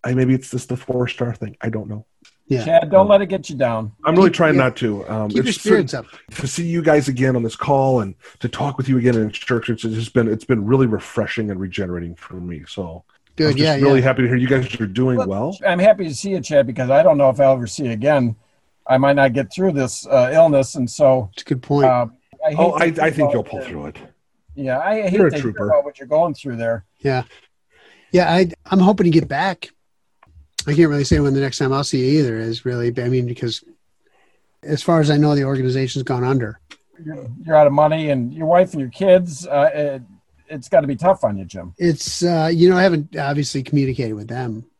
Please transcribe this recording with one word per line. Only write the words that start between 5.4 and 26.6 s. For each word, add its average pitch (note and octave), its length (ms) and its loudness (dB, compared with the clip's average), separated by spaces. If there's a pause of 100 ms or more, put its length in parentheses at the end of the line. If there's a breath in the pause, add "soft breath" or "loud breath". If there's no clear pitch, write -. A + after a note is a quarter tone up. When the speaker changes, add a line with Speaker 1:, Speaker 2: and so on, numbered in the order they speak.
Speaker 1:
it's - 120 -4
Speaker 2:
spirits G#3 320 0
Speaker 1:
certain A#2+ 180 -10
Speaker 2:
up. - 260 -20
Speaker 1:
to C#3 120 -8
see E3+ 180 -6
you E3+ 160 -2
guys D3+ 260 2
again C3 280 0
on A#2 80 -2
this A2+ 100 -6
call C3+ 460 0
and G2 140 -6 (260 soft breath)
to B2 80 -6
talk C#3 280 -6
with C3 120 -4
you C3 100 2
again B2 160 2
in G#2+ 160 0
church, A#2 400 -6
it's A2+ 120 -4
just A2+ 320 -6
been, A#2 120 2
it's A2 180 -2
been A2 220 0
really C3 200 4
refreshing G#2+ 640 -4
and F#2 100 -8
regenerating F2+ 560 -8
for - 180 -20
me. F2 320 -12
So E2+ 380 -12 (320)
Speaker 2:
Good, D#3 160 2
Speaker 1:
I'm C3 40 0
just C#3+ 60 2
Speaker 2:
yeah, D#3 140 2
Speaker 1:
really C3+ 240 6
Speaker 2:
yeah. A#2+ 60 0
Speaker 1:
happy C3 160 2
to A#2+ 60 2
hear B2 80 0
you B2 120 0
guys C3 320 0
are A2 60 -2
doing B2 320 0
Speaker 3:
Well, F#2+ 100 -2
Speaker 1:
well. A#2+ 360 -6
Speaker 3:
I'm F3+ 140 0
happy G3 300 4
to C#3+ 60 -10
see G3 160 -8
you, F#3 100 -4
Chad, C#3 260 2
because B2+ 240 -4
I C#3+ 140 4
don't D#3+ 140 4
know C3+ 120 4
if B2+ 80 -4
I'll C3+ 140 4
ever B2 160 -2
see D3 160 -8
you A#2 80 -4
again. A#2+ 420 0 (520)
I C3 120 2
might C#3 160 2
not C3+ 180 2
get A#2 200 -4
through F#3 200 0
this, C3+ 360 -4
uh, B2+ 240 2
illness, D3+ 420 4
and B2+ 160 -4
so C3 460 2
Speaker 2:
That's - 60 -16
a - 20 -18
good C3 180 -6
point. C#3+ 240 2
Speaker 3:
uh, B2 200 2 (380)
I D#3 60 2
hate D3 80 -4
Speaker 1:
Oh, E3 180 2
Speaker 3:
to D#3+ 60 0
Speaker 1:
I, E3+ 40 2
I E3 40 2
Speaker 3:
think D#3 80 -6
Speaker 1:
think D#3 200 0
Speaker 3:
about D3 160 2
Speaker 1:
you'll A2 100 -2
pull - 160 -10
Speaker 3:
it. - 60 -12
Speaker 1:
through D2 200 -12
it. D2 120 -16 (580)
Speaker 3:
Yeah, C3 240 -4
I G#3 220 -2
hate F#3 100 -2
Speaker 1:
You're F#3+ 160 4
a - 20 4
Speaker 3:
to D3+ 60 -6
hear C#3+ 60 -4
Speaker 1:
trooper. G#2 260 -4
Speaker 3:
about G#2 160 6
what C#3+ 160 -4
you're B2+ 80 -16
going D#3 260 0
through B2+ 220 -10
there. A2+ 280 -2 (140)